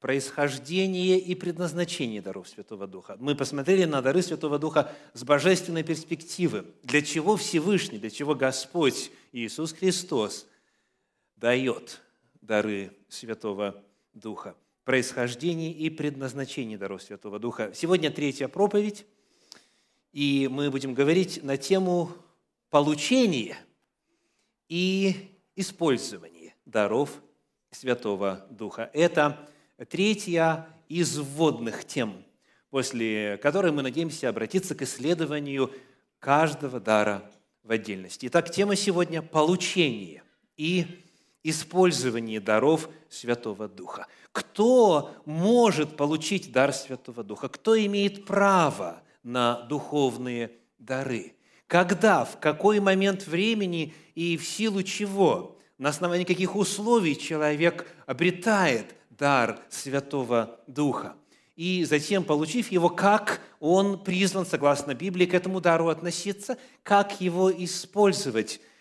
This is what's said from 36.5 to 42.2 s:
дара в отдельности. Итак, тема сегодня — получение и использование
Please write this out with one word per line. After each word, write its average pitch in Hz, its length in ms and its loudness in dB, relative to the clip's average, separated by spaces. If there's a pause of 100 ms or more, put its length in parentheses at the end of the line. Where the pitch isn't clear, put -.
дара 104 500 2 (360)
в 113 80 -4
отдельности. 104 540 -6
Итак, 165 260 0
тема 202 240 2
сегодня — 170 460 0
получение 156 1000 0 (340)
и 170 300 -2 (560)
использование 127 1000 0